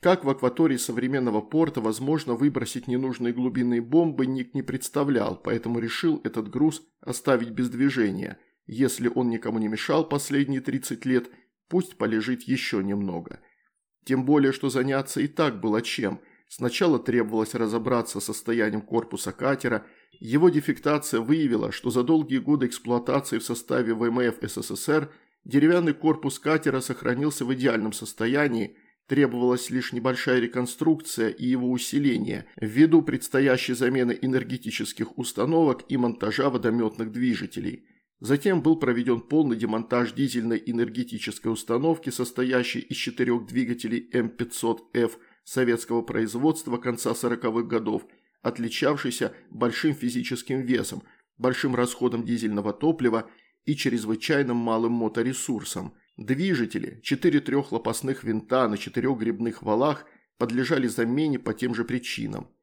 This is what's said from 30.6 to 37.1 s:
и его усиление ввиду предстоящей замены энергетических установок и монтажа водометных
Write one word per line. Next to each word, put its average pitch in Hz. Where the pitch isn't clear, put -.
и -
его 123
усиление 120
ввиду 151
предстоящей 131
замены 123
энергетических 120
установок 135
и 143
монтажа 120
водометных 113